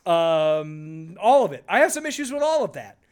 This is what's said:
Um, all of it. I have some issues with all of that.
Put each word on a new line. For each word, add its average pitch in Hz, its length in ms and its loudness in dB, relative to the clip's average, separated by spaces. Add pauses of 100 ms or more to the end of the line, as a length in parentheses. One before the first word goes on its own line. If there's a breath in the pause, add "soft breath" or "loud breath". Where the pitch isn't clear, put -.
Um, 160 1120 0
all 247 240 6
of 151 80 -4
it. 123 160 -12
I 208 120 2
have 320 120 4
some 302 140 -6
issues 277 260 -6
with 285 100 -4
all 311 220 2
of 151 100 -6
that. 107 240 -16 (140)